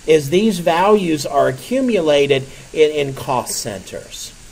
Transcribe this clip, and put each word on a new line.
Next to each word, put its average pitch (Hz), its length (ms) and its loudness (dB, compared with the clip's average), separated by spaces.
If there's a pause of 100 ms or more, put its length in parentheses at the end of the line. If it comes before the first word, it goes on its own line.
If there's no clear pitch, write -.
is 151 240 2
these 185 300 2
values 170 640 2
are 139 220 2
accumulated 147 960 0 (280)
in, 156 180 4
in 143 240 -4
cost 123 420 -4
centers. - 760 -12 (200)